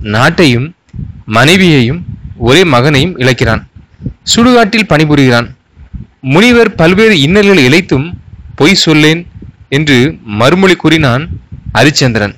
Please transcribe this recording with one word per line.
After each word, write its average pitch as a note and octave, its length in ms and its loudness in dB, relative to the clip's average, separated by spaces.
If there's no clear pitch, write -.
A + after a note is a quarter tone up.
நாட்டையும் C3 720 0
மனைவியையும் D3 760 0
ஒரே C3+ 280 2
மகனையும் C#3+ 520 0
இழக்கிறான். B2 460 -2
சுடுகாட்டில் A#3 520 2
பணிபுரிகிறான். C#3+ 680 0
முனிவர் A3 540 2
பல்வேறு F#3 460 2
இன்னல்களை F#3 440 2
இழைத்தும் D3+ 540 0
"பொய் F3 200 2
சொல்லேன்" D#3 520 0
என்று D3 560 0
மறுமொழி D3+ 520 0
கூறினான் D#3 520 -2
அரிச்சந்திரன். A2+ 640 0